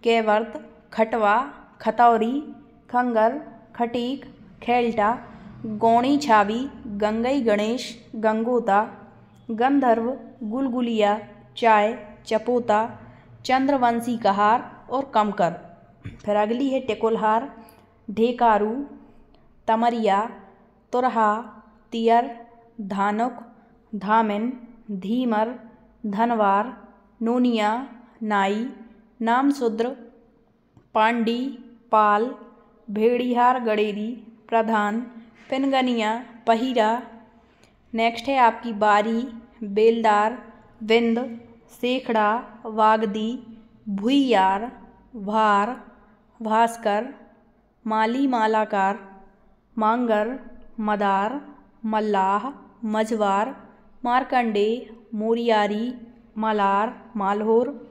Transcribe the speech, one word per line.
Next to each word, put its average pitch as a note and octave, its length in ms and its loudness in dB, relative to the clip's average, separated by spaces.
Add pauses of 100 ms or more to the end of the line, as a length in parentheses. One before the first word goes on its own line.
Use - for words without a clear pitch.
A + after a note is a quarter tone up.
केवर्त, A3+ 500 2 (400)
खटवा, A3 420 2 (460)
खतौरी, A3+ 520 4 (560)
खंगर, B3 500 0 (360)
खटीक, A#3+ 500 -4 (380)
खेल्टा, A#3 480 2 (680)
गौणी A#3+ 380 4
छावी, A3 420 2 (380)
गंगई A3+ 440 0
गणेश, A3 440 0 (320)
गंगोता, A3 640 0 (680)
गंधर्व, A#3+ 600 2 (340)
गुलगुलिया, A#3 680 0 (440)
चाय, A3 400 4 (280)
चपोता, A3 560 0 (640)
चंद्रवंशी B3 720 0
कहार G#3 520 2 (200)
और C4+ 240 -4
कमकर। G3+ 400 0 (720)
फिर G#3 120 0
अगली A#3 320 0
है C4 120 0
टिकुलहार, A3 680 0 (580)
ढेकारू, A3 680 2 (920)
तमरिया, A3 540 2 (720)
तुरहा, A3+ 380 2 (640)
तियर, A#3 380 2 (580)
धानुक, G#3 540 -2 (500)
धामिन, G#3+ 600 0 (460)
धीमर, A3+ 560 -2 (540)
धनवार, G#3+ 680 0 (440)
नोनिया, A3+ 520 2 (500)
नाई, G#3 420 0 (560)
नामशूद्र, A#3+ 680 0 (1040)
पांडी, A#3 460 2 (500)
पाल, G#3+ 320 4 (640)
भेड़िहार A#3+ 720 2
गडेरी, G#3+ 500 -2 (400)
प्रधान, A3 500 0 (500)
पिनगनिया, B3+ 600 0 (360)
पहिरा। A3+ 420 2 (1040)
नेक्स्ट A#3 340 -2
है C#4 120 0
आपकी A#3 360 2
बारी, G#3+ 460 2 (480)
बेलदार, A3 680 2 (440)
बिंद, A#3 360 2 (560)
सेखड़ा, B3 560 0 (440)
वागदी, G#3+ 560 2 (600)
भुइयार, G#3 760 2 (580)
भार, G#3+ 520 2 (640)
भास्कर, A3 680 0 (800)
माली A3 420 0
मालाकार, G#3+ 720 0 (760)
मांगर, A3+ 600 0 (440)
मदार, G#3 580 0 (460)
मल्लाह, G#3+ 640 0 (360)
मझवार, G#3+ 680 0 (480)
मारकंडे, A#3+ 640 0 (480)
मोरियारी, A3 800 0 (440)
मलार, G#3 560 0 (240)
मालहोर। G#3+ 560 0 (180)